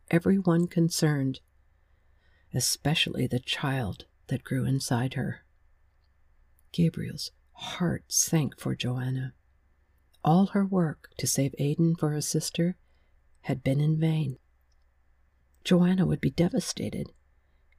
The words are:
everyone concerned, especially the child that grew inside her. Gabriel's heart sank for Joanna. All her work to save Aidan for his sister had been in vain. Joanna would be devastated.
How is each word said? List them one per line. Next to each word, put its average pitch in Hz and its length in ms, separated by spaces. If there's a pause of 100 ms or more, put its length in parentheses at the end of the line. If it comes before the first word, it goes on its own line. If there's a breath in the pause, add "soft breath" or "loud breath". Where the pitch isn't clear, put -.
everyone 175 560
concerned, 151 720 (1120)
especially - 760
the 123 120
child 131 640 (220)
that - 160
grew 131 220
inside 131 480
her. - 320 (1300)
Gabriel's - 600 (200)
heart - 560
sank - 520
for 131 140
Joanna. 127 640 (880)
All 180 220
her 196 180
work 185 540
to 170 80
save 139 320
Aidan 165 360
for 151 180
his 151 140
sister 170 480 (640)
had 131 220
been 135 160
in 156 200
vain. 156 400 (1200)
Joanna 180 440
would 151 140
be 143 100
devastated. - 800 (680)